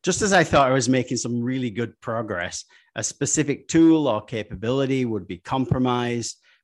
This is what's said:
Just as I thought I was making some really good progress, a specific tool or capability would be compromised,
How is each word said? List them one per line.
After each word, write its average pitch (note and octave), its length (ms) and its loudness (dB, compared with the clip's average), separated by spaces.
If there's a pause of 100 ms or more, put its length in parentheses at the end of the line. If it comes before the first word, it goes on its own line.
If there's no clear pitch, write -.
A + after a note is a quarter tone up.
Just F#3 180 0
as G3+ 100 2
I F3+ 120 6
thought C#3+ 260 4
I C3 40 4
was B2+ 140 2
making B2+ 280 0
some A#2+ 260 -4
really B2+ 280 -4
good A2+ 300 -8
progress, G#2 640 -6 (300)
a A2+ 80 -6
specific C#3+ 640 -2
tool D#3+ 400 6
or G#2+ 180 0
capability B2+ 800 -2
would G#2 220 -4
be F2+ 120 -10
compromised, B2 1000 -2 (260)